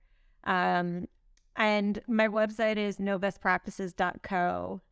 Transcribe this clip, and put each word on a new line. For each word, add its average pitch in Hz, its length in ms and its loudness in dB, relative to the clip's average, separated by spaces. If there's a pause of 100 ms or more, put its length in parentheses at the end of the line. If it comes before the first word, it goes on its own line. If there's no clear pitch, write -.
(440)
Um, 180 640 0 (480)
and 208 520 2
my 220 200 2
website 214 480 0
is 208 240 -2
know 196 180 0
best 190 220 -2
practices 185 540 -2
dot - 300 -2
co. 180 580 -2 (100)